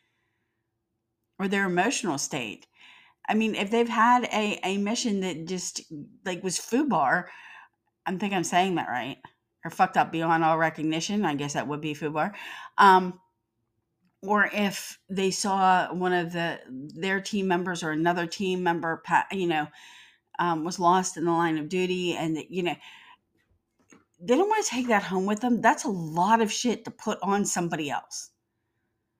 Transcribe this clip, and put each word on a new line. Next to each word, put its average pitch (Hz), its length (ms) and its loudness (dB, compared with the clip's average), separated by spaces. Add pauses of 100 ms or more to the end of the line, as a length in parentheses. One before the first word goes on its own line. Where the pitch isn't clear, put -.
(1400)
or 196 100 -2
their 196 180 2
emotional 180 520 0
state. 120 480 -8 (640)
I 202 80 2
mean, 220 200 2
if 196 160 -4
they've 233 160 2
had 233 380 4
a, 208 400 -2
a 190 120 -2
mission 202 440 -2
that 165 240 -6
just, 180 360 -8 (440)
like, 185 180 -6
was 185 160 -4
fubar, 175 680 0 (760)
I 180 120 -2
think 202 160 -4
I'm 175 100 0
saying 180 320 2
that 117 140 -2
right, 123 280 -6 (460)
or 160 80 -10
fucked 185 240 0
up 151 160 2
beyond 165 320 2
all 160 140 4
recognition, 160 680 0
I 151 120 0
guess 143 180 -4
that 131 160 -4
would 147 100 -4
be 151 160 -6
fubar, 156 380 -2 (440)
um, 185 440 6 (1000)
or 202 320 2
if - 460 -2 (100)
they 190 220 0
saw 185 600 4
one 180 180 0
of 175 220 0
the, 170 260 -2 (100)
their 156 520 -4
team 190 260 -2
members 180 340 0
or 156 100 -2
another 170 360 2
team 185 340 -2
member, 165 440 -2
pa-, 165 260 2
you 190 160 -2
know, 156 200 0 (680)
um, 165 280 -2
was 175 120 -6
lost 180 380 2
in 156 80 -4
the 170 80 2
line 165 260 2
of 151 120 -6
duty, 180 460 0
and 160 200 -2
that, - 160 -8
you 180 100 -4
know, 170 140 -2 (1400)
they 180 160 0
don't 392 140 4
wanna 427 140 2
take 247 260 -2
that 202 140 2
home 185 220 -2
with 208 140 0
them. 240 220 0
That's 294 240 2
a 269 40 -2
lot 180 520 2
of 208 100 0
shit 220 320 -2
to - 80 -12
put - 300 -6
on 196 240 0
somebody 170 440 -4
else - 420 -10 (880)